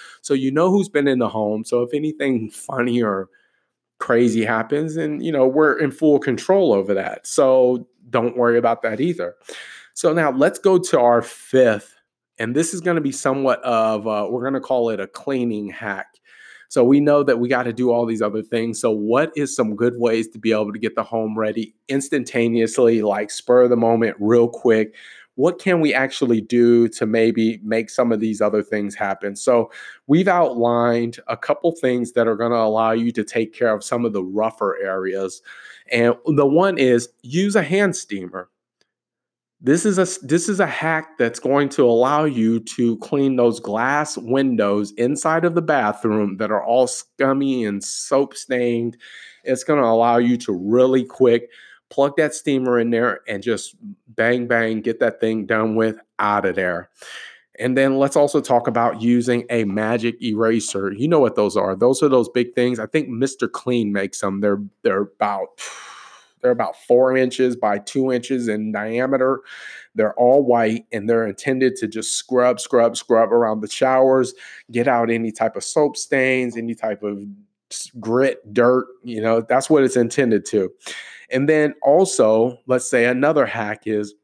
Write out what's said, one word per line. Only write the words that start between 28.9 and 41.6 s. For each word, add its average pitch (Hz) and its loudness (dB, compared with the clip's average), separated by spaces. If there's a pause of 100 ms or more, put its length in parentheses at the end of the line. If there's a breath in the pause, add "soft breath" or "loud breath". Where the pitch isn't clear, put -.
happen? 101 -6
So 117 0 (380 loud breath)
we've 175 4
outlined 120 0
a 120 -6
couple 160 -2
things 123 -2
that 117 2
are 110 0
gonna 117 0
allow 110 2
you 117 0
to 113 -4
take 113 -4
care 113 0
of 104 -4
some 120 -4
of 113 -2
the 98 -4
rougher 101 -4
areas. 95 -6 (480 loud breath)
And 120 2 (100)
the 147 2
one 170 2
is 123 2 (120)
use 185 -2
a 202 2
hand 190 0
steamer. 92 -12 (1120)
This 123 2
is 196 2
a - 2
s-, 180 -4
this 160 -2
is 190 -2
a 196 2
hack 156 -4
that's 117 -2
going 139 0